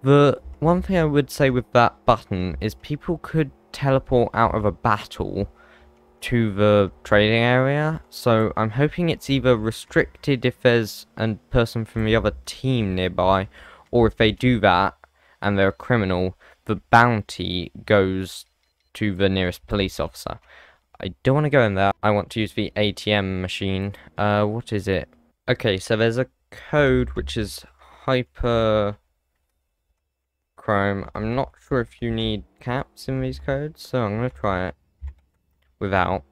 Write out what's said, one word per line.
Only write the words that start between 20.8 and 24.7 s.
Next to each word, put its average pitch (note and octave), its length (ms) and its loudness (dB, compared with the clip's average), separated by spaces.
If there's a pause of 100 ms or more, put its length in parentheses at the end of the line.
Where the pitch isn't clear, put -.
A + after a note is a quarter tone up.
I F#2 140 -8 (100)
don't C3 100 4
wanna D3+ 160 0
go C#3 120 4
in G#2 120 2
there. G2 180 2 (100)
I G#2+ 80 2
want G#2 200 0
to A2+ 100 -4
use G#2 140 -4
the G2+ 220 -4
A G#2 160 0
T - 200 -4
M F#2+ 300 -2
machine. F#2+ 520 -4 (220)
Uh, G#2 280 2
what A2 280 -6